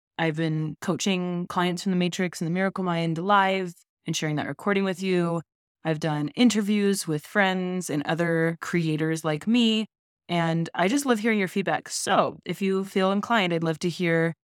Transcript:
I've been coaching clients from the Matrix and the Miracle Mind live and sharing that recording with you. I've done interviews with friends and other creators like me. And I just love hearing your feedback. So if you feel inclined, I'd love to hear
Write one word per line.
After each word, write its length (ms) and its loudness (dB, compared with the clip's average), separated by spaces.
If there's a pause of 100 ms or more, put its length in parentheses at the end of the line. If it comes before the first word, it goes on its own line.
(200)
I've 160 0
been 460 -2
coaching 680 -2
clients 360 0
from 80 0
the 40 2
Matrix 460 0
and 60 -2
the 60 0
Miracle 300 0
Mind 340 0
live 560 2 (320)
and 100 -4
sharing 200 -2
that 120 -2
recording 360 0
with 180 -2
you. 400 0 (420)
I've 160 0
done 300 -2
interviews 800 2
with 180 -2
friends 640 0
and 140 -2
other 580 0
creators 640 -2
like 220 -2
me. 400 2 (420)
And 440 0
I 140 2
just 180 0
love 140 2
hearing 180 2
your 120 0
feedback. 400 -2
So 560 0
if 160 -4
you 240 0
feel 260 2
inclined, 420 0
I'd 100 0
love 160 -2
to 100 -2
hear 440 0 (120)